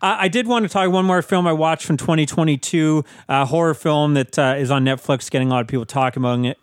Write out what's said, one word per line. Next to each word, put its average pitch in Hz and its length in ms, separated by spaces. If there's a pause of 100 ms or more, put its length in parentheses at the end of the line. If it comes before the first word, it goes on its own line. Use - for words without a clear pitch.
Uh, 190 160
I 190 120
did 220 180
want 233 180
to 175 40
talk 190 200
one 185 160
more 180 160
film 180 240
I 165 80
watched 160 320
from 156 120
twenty 160 280
twenty-two, 156 760 (240)
a 135 180
horror 160 300
film 151 400
that, 135 240
uh, 135 180
is 135 140
on 135 140
Netflix, 135 440
getting 131 200
a - 20
lot 127 100
of 117 60
people 123 180
talking 127 380
about 123 220
it 127 180